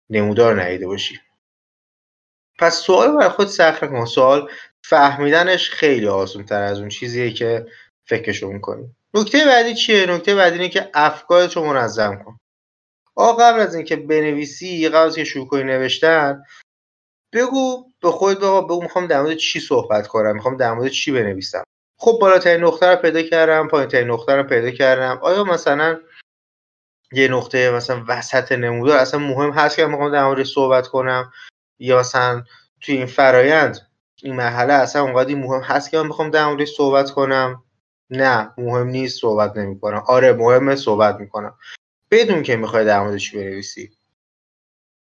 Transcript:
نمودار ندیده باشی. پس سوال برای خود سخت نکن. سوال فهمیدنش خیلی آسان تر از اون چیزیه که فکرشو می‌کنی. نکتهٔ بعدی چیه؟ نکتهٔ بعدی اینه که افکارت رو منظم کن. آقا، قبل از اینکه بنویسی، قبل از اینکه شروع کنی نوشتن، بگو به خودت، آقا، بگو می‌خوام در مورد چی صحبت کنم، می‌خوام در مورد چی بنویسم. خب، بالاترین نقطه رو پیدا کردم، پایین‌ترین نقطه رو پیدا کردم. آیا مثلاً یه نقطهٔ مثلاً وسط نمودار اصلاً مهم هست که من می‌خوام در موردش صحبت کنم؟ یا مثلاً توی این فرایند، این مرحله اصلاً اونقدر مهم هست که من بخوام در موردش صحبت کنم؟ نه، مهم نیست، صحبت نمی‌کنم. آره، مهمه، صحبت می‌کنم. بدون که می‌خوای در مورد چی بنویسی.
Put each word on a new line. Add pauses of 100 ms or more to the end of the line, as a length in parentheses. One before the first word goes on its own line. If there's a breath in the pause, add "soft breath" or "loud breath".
(100)
نمودار
ندیده
باشی. (1400)
پس
سوال
برای
خود
سخت
نکن.
سوال (340 loud breath)
فهمیدنش
خیلی
آسان
تر
از
اون
چیزیه
که (380 loud breath)
فکرشو
می‌کنی. (200)
نکتهٔ
بعدی
چیه؟
نکتهٔ
بعدی
اینه
که
افکارت
رو
منظم
کن. (760)
آقا،
قبل
از
اینکه
بنویسی،
قبل
از
اینکه
شروع
کنی
نوشتن، (920 loud breath)
بگو
به
خودت،
آقا،
بگو
می‌خوام
در
مورد
چی
صحبت
کنم،
می‌خوام
در
مورد
چی
بنویسم. (360)
خب،
بالاترین
نقطه
رو
پیدا
کردم،
پایین‌ترین
نقطه
رو
پیدا
کردم.
آیا
مثلاً (1120 loud breath)
یه
نقطهٔ
مثلاً
وسط
نمودار
اصلاً
مهم
هست
که
من
می‌خوام
در
موردش
صحبت
کنم؟ (460 loud breath)
یا
مثلاً (360 soft breath)
توی
این
فرایند، (320)
این
مرحله
اصلاً
اونقدر
مهم
هست
که
من
بخوام
در
موردش
صحبت
کنم؟ (480)
نه،
مهم
نیست،
صحبت
نمی‌کنم.
آره،
مهمه،
صحبت
می‌کنم. (520 loud breath)
بدون
که
می‌خوای
در
مورد
چی
بنویسی. (1200)